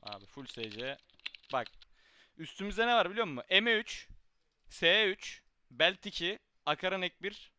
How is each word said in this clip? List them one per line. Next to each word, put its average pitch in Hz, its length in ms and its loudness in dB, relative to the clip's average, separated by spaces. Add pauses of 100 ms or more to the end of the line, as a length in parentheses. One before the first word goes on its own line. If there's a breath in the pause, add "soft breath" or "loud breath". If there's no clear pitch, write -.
Abi 98 240 -14
full 135 200 -14
S 113 240 -10
C. 123 280 -6 (540)
Bak. 123 160 2 (680 soft breath)
Üstümüzde 196 480 -2
ne 240 80 4
var 185 160 4
biliyor 214 160 -2
musun? 139 240 -6
M 214 220 6
üç, - 360 -2 (600)
S 202 420 4
üç, - 320 -8 (280)
Belt 165 360 2
iki, 190 320 -6 (280)
Akaran 185 360 -2
ek 180 200 -6
bir, - 360 -12